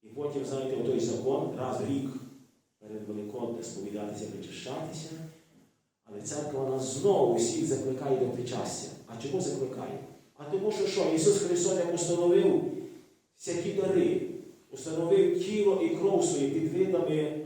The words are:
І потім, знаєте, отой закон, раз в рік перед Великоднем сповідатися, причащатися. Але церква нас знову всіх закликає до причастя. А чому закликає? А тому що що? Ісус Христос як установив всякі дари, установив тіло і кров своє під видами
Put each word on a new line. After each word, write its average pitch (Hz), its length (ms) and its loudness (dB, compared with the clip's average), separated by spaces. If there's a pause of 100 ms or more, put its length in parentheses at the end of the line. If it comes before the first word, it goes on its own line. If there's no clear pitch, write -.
І - 40 -20
потім, 143 380 -4
знаєте, 131 360 -2
отой 123 180 2
закон, - 580 0
раз 127 240 -4
в - 100 -2
рік 139 180 -2 (720)
перед 107 280 -10
Великоднем 107 560 -6
сповідатися, 104 640 -8
причащатися. 156 840 -10 (1000)
Але 104 100 -12
церква 139 480 -4
нас 131 280 -2
знову 180 380 4
всіх - 300 2
закликає 131 520 0
до 123 80 2
причастя. 113 640 -6 (200)
А 113 160 -12
чому 170 180 -2
закликає? 131 580 -4 (380)
А 147 140 -16
тому 196 200 0
що 190 160 0
що? 196 140 0 (140)
Ісус 160 220 6
Христос 175 400 2
як 170 160 0
установив 175 680 4 (760)
всякі - 360 -4
дари, - 480 2 (500)
установив 175 760 2
тіло 202 380 4
і 165 60 2
кров 170 360 2
своє 139 240 2
під 160 240 0
видами 156 720 2